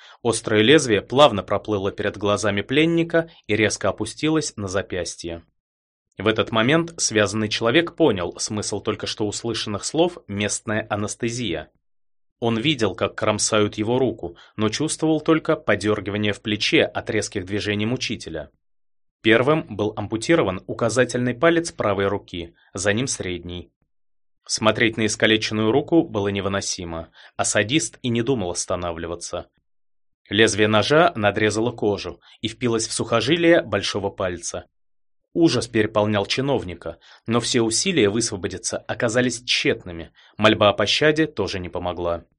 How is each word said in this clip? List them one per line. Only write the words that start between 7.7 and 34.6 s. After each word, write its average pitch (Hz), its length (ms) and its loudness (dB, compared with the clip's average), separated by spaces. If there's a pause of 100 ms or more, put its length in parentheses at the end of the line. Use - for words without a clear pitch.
понял 101 440 2
смысл 104 400 -6
только 101 260 -4
что 107 220 -4
услышанных 107 580 -6
слов 175 320 0 (100)
«местная 104 640 -4
анестезия». 104 800 -6 (720)
Он 117 200 0
видел, 117 340 0
как 98 220 -4
кромсают 107 600 0
его 110 220 0
руку, 98 400 -2 (180)
но 107 140 0
чувствовал 151 520 -2
только 160 340 2
подёргивание 104 800 0
в - 80 -16
плече 107 420 2
от - 260 -4
резких 104 360 -4
движений 104 400 -2
мучителя. 113 680 -6 (680)
Первым 123 440 4 (100)
был 104 200 -2
ампутирован 110 720 0
указательный 123 640 0
палец 165 380 2
правой 98 360 0
руки, 92 480 -6 (180)
за 101 200 0
ним 123 140 -2
средний. 90 640 -8 (760)
Смотреть 110 520 0
на 110 100 0
искалеченную 107 640 0
руку 156 320 2
было 104 240 -4
невыносимо, 95 800 -4 (260)
а - 80 -2
садист 113 600 0
и 127 60 -2
не 117 120 0
думал 113 300 -2
останавливаться. 87 960 -6 (800)
Лезвие 107 380 4
ножа 110 480 4
надрезало 107 560 0
кожу 101 500 -4 (200)
и 113 60 -4
впилось 113 400 -2
в - 60 -10
сухожилие 151 680 2
большого 101 480 -4
пальца. 92 580 -6 (720)